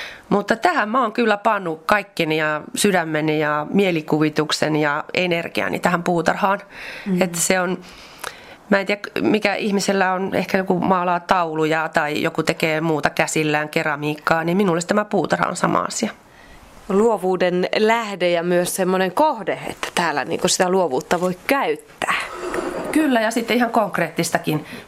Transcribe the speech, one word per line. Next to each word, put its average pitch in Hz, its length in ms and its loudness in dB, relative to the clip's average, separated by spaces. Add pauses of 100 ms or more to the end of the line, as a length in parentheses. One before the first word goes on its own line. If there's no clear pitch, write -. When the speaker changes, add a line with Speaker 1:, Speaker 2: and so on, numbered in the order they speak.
(280)
Speaker 1:
Mutta 202 280 0
tähän 269 320 0
mä 254 140 0
oon 214 100 -2
kyllä 220 240 2
pannut 185 500 -2
kaikkeni 170 520 0
ja 151 240 -2 (120)
sydämeni 156 680 2
ja 151 300 0
mielikuvituksen 156 1040 0
ja 151 280 0 (100)
energiani 170 680 -2
tähän 175 220 0
puutarhaan. 180 580 2 (460)
Speaker 2:
Mm. 185 160 2
Speaker 1:
Et 175 120 0
se 185 260 0
on, 180 180 -2 (880)
mä 202 120 4
en 190 60 -4
tiedä, 202 140 -2 (200)
mikä 208 340 2
ihmisellä 196 580 0
on, 185 220 -4
ehkä 185 240 0
joku 185 220 0
maalaa 180 400 2
tauluja 160 680 0
tai 151 340 0
joku 165 200 -2
tekee 156 380 0
muuta 160 300 0
käsillään, 151 580 0
keramiikkaa, 151 760 -2
niin 170 120 2
minulle 180 260 2
tämä 208 220 0
puutarha 185 440 0
on - 80 -6
sama - 220 2
asia. - 320 -2 (800)
Speaker 2:
Luovuuden 185 800 2 (100)
lähde 214 520 0
ja 170 120 2
myös 175 340 2
semmonen 185 360 2
kohde, 185 460 0 (120)
että - 240 -8
täällä 147 300 0
niinku 165 240 -2
sitä 185 220 2
luovuutta 170 500 2
voi 180 260 -2
käyttää. - 680 -2 (800)
Speaker 1:
Kyllä, 277 280 4
ja 220 100 2
sitten 233 260 0
ihan 240 140 2
konkreettistakin 170 920 0 (240)